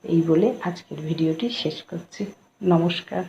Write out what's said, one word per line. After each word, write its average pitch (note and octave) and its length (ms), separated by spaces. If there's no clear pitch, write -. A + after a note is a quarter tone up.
এই E3+ 180
বলে E3 260
আজকের F3 440
ভিডিওটি D#3+ 400
শেষ D#3 160
করছি। - 320
নমস্কার। F3 680